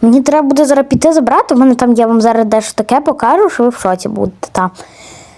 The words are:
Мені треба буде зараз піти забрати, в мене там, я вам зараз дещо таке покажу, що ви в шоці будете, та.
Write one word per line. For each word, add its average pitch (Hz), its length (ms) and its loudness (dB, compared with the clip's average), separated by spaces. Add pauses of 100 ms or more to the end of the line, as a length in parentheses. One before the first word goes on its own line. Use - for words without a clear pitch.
Мені 233 200 4
треба 294 260 0
буде 285 180 2
зараз 277 240 2
піти 320 240 0
забрати, 311 420 0
в 240 40 2
мене 254 160 4
там, 247 180 0
я 226 140 2
вам 226 140 0
зараз 226 240 2
дещо 220 280 -2
таке 240 280 -2
покажу, 311 480 0
що - 140 -2
ви 247 60 2
в 240 60 -8
шоці 185 340 -4
будете, 202 420 -8
та. 185 180 -4 (680)